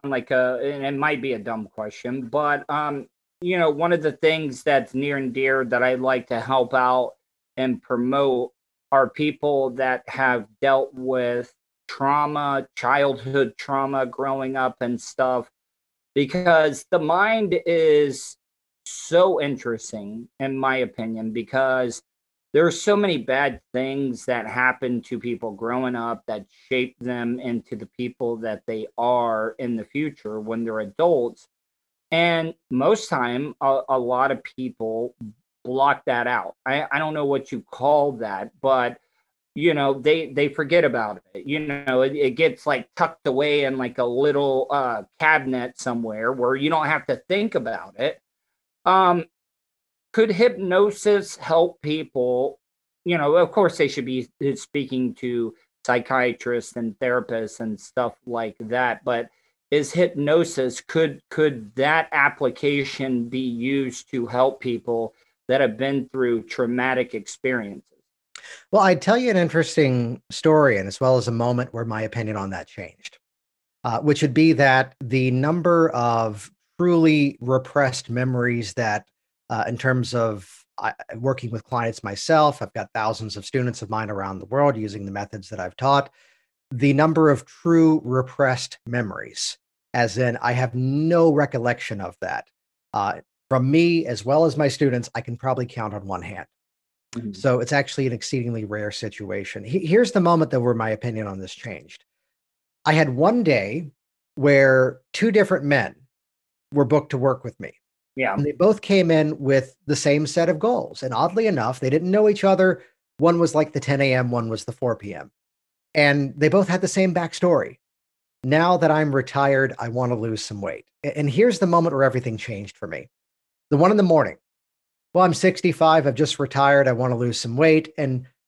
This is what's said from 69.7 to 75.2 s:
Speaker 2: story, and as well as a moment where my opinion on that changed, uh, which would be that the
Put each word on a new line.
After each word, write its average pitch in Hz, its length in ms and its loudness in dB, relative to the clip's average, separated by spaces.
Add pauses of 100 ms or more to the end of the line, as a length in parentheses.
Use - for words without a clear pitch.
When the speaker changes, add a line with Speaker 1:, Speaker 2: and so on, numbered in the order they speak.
Speaker 2:
story, 151 480 4
and 95 120 -4
as - 100 -12
well 131 180 4
as 117 120 -2
a - 20 -2
moment 120 420 -2
where 117 120 -6
my 110 160 -6
opinion 110 340 -6
on 98 140 -6
that 90 180 -10
changed, - 500 -18 (680)
uh, 117 140 -2
which 147 220 2
would 139 120 0
be 160 200 6
that 131 460 4
the 127 320 0